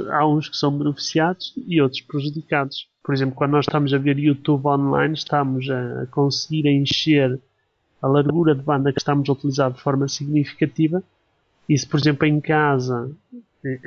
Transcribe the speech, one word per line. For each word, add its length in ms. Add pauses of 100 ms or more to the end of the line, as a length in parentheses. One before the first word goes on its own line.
há 180
uns 220
que 80
são 180
beneficiados 800
e 240
outros 220
prejudicados. 880 (180)
Por 60
exemplo, 220
quando 160
nós 140
estamos 280
a 40
ver 220
YouTube 460
online, 480
estamos 560
a, 320
a 60
conseguir 600
encher 720 (640)
a 60
largura 460
de 80
banda 300
que 80
estamos 300
a 20
utilizar 400
de 80
forma 300
significativa. 920 (680)
E 80
se, 100
por 100
exemplo, 300
em 140
casa, 680 (540)
em, 240